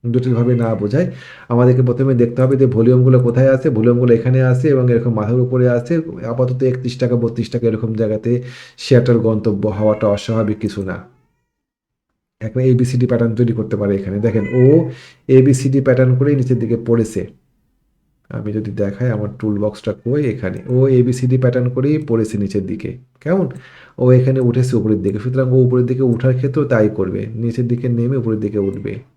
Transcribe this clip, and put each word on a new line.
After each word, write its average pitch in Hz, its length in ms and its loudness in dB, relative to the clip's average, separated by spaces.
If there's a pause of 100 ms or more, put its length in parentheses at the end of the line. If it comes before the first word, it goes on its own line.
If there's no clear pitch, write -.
(120)
জটিলভাবে 123 440 2
না 113 200 0
বোঝায়। 123 360 -2 (360)
আমাদেরকে 123 340 2
প্রথমে 127 320 0
দেখতে 120 280 0
হবে 131 140 2
যে 131 100 4
ভলিউমগুলো 127 540 4
কোথায় 127 340 2
আছে, 131 160 0
ভলিউমগুলো 120 440 2
এখানে 127 300 2
আছে 127 260 2
এবং 127 220 2
এরকম 117 220 0
মাথার 107 260 -2
উপরে 123 300 2
আছে। 131 320 -2 (260)
আপাতত 127 360 -2
একত্রিশ 127 340 -4
টাকা, 123 180 0
বত্রিশ 117 340 -4
টাকা 117 180 -2
এরকম 110 260 -2
জায়গাতে 110 480 -2 (360)
শেয়ারটার 123 420 2
গন্তব্য 107 480 -2
হওয়াটা 107 400 0
অস্বাভাবিক 104 520 -2
কিছু 98 240 -6
না। 87 200 -8 (1400)
একটা 117 220 -4
এবিসিডি 127 460 2
প্যাটার্ন 117 280 0
তৈরি 117 180 0
করতে 107 240 -4
পারে 101 180 0
এখানে। 98 240 -4
দেখেন 113 340 0
ও 139 360 4 (380)
এবিসিডি 131 540 4
প্যাটার্ন 127 340 2
করেই 139 200 2
নিচের 127 240 0
দিকে 117 260 -2
পড়েছে। 110 560 -2 (880)
আমি 107 240 -8
যদি 107 180 -4
দেখাই 104 400 -4
আমার 104 180 -4 (100)
টুল 104 200 -2
বক্সটা 104 340 -4
কই, 143 320 -2
এখানে 98 420 -4
ও 127 200 2
এবিসিডি 127 500 2
প্যাটার্ন 123 320 0
করেই 135 280 -2
পড়েছে 113 400 -2
নিচের 98 280 -4
দিকে। 127 320 -10 (240)
কেমন? 165 280 -2 (480)
ও 127 140 2
এখানে 131 280 4
উঠেছে 127 360 0
উপরের 104 260 0
দিকে, 98 180 -2
সুতরাং 127 320 -2
ও 131 40 2
উপরের 127 300 4
দিকে 127 160 -2
উঠার 127 340 2
ক্ষেত্রেও 139 300 -2
তাই 107 240 2
করবে, 98 360 -4 (100)
নিচের 117 320 -4
দিকে 120 220 -4
নেমে 120 280 -2
উপরের 113 220 -2
দিকে 104 200 -4
উঠবে। 101 400 -6 (180)